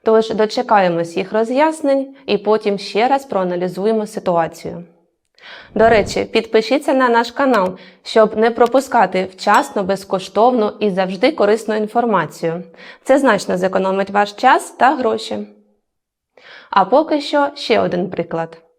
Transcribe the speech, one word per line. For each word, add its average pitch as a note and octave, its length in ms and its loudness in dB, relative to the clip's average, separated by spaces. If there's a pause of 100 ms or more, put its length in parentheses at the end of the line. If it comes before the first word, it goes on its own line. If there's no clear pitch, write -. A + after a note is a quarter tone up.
Тож A3 260 2
дочекаємось G3 880 0
їх F#3+ 160 -6
роз'яснень C4+ 800 0 (100)
і G3+ 120 0
потім G#3+ 400 0
ще G3+ 300 -2
раз C4+ 180 0
проаналізуємо F#3+ 800 -2
ситуацію. E3+ 760 -4 (920)
До A3 140 4
речі, G3+ 360 2
підпишіться A3+ 680 0
на C4 160 2
наш A#3 220 0
канал, G#3 460 0 (260)
щоб G#3+ 340 2
не A#3 140 2
пропускати A#3 840 2
вчасно, G#3+ 500 0
безкоштовну G#3 960 0
і G#3 100 0
завжди F#3+ 420 0
корисну G#3+ 440 0
інформацію. F#3+ 880 -2 (400)
Це C4+ 160 4
значно G3+ 380 0
зекономить F#3+ 520 -2
ваш G#3 240 -2
час - 380 2
та C4 240 2
гроші. A3 520 -4 (1200)
А G3 160 2
поки D4 360 2
що C#4+ 340 0
ще G#3 240 0
один F3 300 -2
приклад. E3 480 -8 (220)